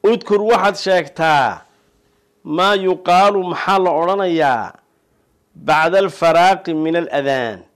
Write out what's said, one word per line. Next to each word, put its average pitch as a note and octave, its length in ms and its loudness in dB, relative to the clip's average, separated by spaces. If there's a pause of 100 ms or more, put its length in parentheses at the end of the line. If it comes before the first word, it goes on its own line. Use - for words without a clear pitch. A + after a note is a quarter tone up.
Udkur G#3 380 0
waxaad G#3 340 0
sheegtaa D#3 840 0 (840)
maa F3+ 300 0
yuqaalu F#3 680 2
maxaa F3+ 360 -2
la F3+ 120 0
odhanayaa D#3+ 800 -2 (840)
bacda D#3+ 440 0
alfaraaqi F3+ 760 2
min D#3+ 220 -2
aladaan. C3+ 640 -4 (160)